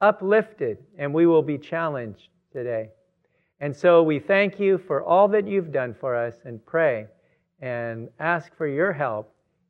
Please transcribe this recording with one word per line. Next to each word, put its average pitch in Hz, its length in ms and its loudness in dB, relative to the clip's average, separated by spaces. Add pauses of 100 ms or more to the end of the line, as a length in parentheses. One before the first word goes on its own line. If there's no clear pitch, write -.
uplifted, 202 840 0 (140)
and 143 160 -6
we 170 140 4
will 160 160 4
be 143 160 -6
challenged 143 720 -8 (220)
today. 117 380 -8 (720)
And 143 160 -6
so 170 260 6
we 156 160 2
thank 196 420 0
you 196 200 2
for 147 240 -4
all 190 240 6
that 202 180 2
you've 196 260 -4
done 127 220 -4
for 127 220 -4
us 117 280 -6
and 117 220 -16
pray 139 400 0 (540)
and 117 500 -8 (100)
ask 160 360 -4
for 160 100 -6
your 156 280 -2
help. 120 380 -6 (380)